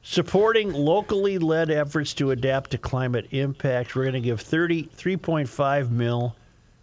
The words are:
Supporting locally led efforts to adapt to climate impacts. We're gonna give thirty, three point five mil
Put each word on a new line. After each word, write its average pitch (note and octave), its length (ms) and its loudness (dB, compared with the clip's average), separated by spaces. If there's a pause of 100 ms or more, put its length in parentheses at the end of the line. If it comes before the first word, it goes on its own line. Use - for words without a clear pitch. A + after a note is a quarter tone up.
Supporting G#3 680 2
locally G3 640 2
led D#3+ 320 2
efforts D3 440 0
to C#3 160 0
adapt C3 420 0
to A#2+ 60 -4
climate B2+ 520 -2
impacts. C3+ 640 -2
We're C3 120 0
gonna C3 140 -2
give A#2 200 0
thirty, E3 420 0 (120)
three F#3 220 -2
point D#3 320 -2
five C#3 440 0
mil A#2+ 420 0 (480)